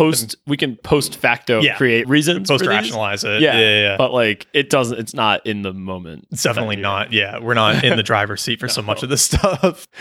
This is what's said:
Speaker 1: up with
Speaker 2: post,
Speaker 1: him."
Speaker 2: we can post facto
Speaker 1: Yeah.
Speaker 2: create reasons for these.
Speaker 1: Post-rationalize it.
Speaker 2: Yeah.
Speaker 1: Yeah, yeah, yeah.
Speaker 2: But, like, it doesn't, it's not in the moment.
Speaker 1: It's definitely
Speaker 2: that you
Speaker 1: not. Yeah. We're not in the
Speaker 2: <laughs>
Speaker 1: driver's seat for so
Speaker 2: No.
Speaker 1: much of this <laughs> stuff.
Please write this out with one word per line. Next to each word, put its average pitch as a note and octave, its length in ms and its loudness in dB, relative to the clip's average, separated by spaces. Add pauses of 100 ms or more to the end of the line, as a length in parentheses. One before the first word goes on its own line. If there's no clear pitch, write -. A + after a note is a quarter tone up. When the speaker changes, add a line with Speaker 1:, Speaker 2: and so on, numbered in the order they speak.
Speaker 1:
up D#3 60 6
with D3 140 0
Speaker 2:
post, A2 120 -8
Speaker 1:
him." - 140 -20
Speaker 2:
we C#3+ 100 -2
can C3 200 -4
post - 380 0
facto A#2+ 460 0
Speaker 1:
Yeah. B2+ 140 2
Speaker 2:
create A#2+ 320 2
reasons D#3 400 0
for C#3+ 100 4
these. - 100 2
Speaker 1:
Post-rationalize G#2+ 560 -2
it. G#2+ 180 0
Speaker 2:
Yeah. C#3+ 140 4
Speaker 1:
Yeah, A2+ 40 2
yeah, G#2+ 220 4 (100)
yeah. G2 60 -2
Speaker 2:
But, B2+ 160 0
like, A2 400 0
it C#3+ 180 0
doesn't, B2 260 0
it's A2+ 160 -8
not G#2+ 320 0
in G#2 160 -4
the F#2+ 120 -6
moment. F#2 580 -12
Speaker 1:
It's - 100 -8
definitely G#2+ 360 -2
Speaker 2:
that - 20 -6
you G2 40 -10
Speaker 1:
not. G2+ 280 -4
Yeah. G#2+ 280 -2
We're A#2 140 -2
not A2 300 2
in A#2+ 140 2
the G#2+ 60 0
Speaker 2:
<laughs> G2+ 80 -2
Speaker 1:
driver's G2+ 300 0
seat A#2 200 -6
for - 80 -6
so - 100 -4
Speaker 2:
No. G#2 80 -6
Speaker 1:
much G#2+ 160 -4
of B2+ 60 -6
this C#3 120 0
<laughs> - 80 0
stuff. F#3 560 0 (160)